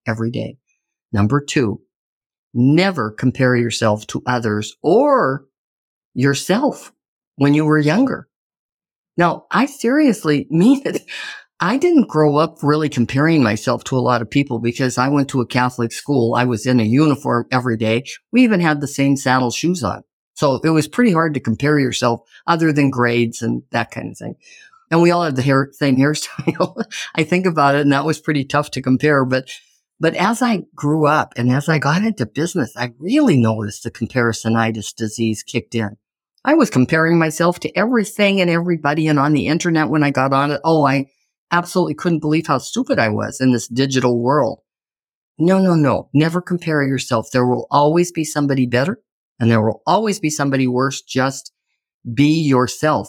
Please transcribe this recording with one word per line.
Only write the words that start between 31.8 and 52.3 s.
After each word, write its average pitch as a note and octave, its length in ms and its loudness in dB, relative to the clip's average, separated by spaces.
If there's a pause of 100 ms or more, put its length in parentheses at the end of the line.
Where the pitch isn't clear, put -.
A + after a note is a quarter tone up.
into G#3+ 240 -2
business, C#3+ 500 -4
I A#2+ 220 -6
really G#3+ 380 2
noticed A2 480 -2
the A#2 60 -8
comparisonitis A2+ 1040 -2
disease A2 500 -4
kicked - 320 -8
in. G#2 200 -4 (480)
I C#4+ 100 2
was D#4 160 4
comparing D#3+ 480 2
myself E3 420 0
to - 180 -6
everything G3+ 640 0
and F3 100 2
everybody. D#3+ 560 0
And D3+ 120 4
on C#3+ 140 2
the B2+ 140 0
internet, D#3 440 0
when D3+ 120 2
I C#3+ 80 2
got C3+ 220 0
on C#3 180 0
it, C#3 140 -4
oh, D#3+ 200 2
I C3+ 220 0 (460)
absolutely E3+ 420 -2
couldn't E3 260 -2
believe D#3 260 0
how C#3+ 120 0
stupid A#3 400 -4
I A2+ 120 0
was G#2+ 300 -6
in C3 120 4
this A#2 160 -2
digital B2 520 0
world. B2+ 400 0 (800)
No, F#3 220 2
no, F#3 140 2
no. C#3 380 0
Never E3 280 2
compare E3 420 -4
yourself. B2+ 480 -4
There B2 160 2
will A#2+ 240 -2
always D#3 400 2
be D#3+ 140 -6
somebody C#3 420 0
better B2+ 340 -2 (380)
and A2+ 120 2
there A2+ 120 4
will G#2+ 240 -2
always G3+ 320 0
be D3+ 120 -2
somebody C3+ 360 -2
worse. C3 340 -2
Just - 520 -4 (600)
be D3+ 300 2